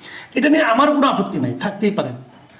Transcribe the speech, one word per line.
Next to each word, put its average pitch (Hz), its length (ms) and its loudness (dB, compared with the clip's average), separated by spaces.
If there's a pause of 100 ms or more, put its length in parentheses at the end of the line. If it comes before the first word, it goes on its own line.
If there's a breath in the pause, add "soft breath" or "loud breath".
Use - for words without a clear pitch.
(340 loud breath)
এটা 269 140 2
নিয়ে 311 140 4
আমার 277 260 4
কোনো 277 180 4
আপত্তি - 340 -2
নাই, 123 200 -2
থাকতেই 202 300 -2
পারেন। 143 220 -4 (480 loud breath)